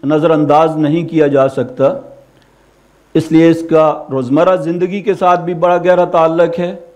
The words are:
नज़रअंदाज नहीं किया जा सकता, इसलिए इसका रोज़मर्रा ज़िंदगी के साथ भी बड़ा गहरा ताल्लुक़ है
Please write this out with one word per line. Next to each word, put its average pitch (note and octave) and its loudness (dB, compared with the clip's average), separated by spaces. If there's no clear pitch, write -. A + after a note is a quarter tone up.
नज़रअंदाज D#3 2
नहीं D#3 -2
किया D3+ 0
जा C3+ 2
सकता, C3+ -2
इसलिए D#3+ 2
इसका D#3+ 2
रोज़मर्रा C#3 0
ज़िंदगी F3 -4
के F3+ -2
साथ F3+ 0
भी E3+ -6
बड़ा F3 0
गहरा F3+ 2
ताल्लुक़ E3 0
है F3 -4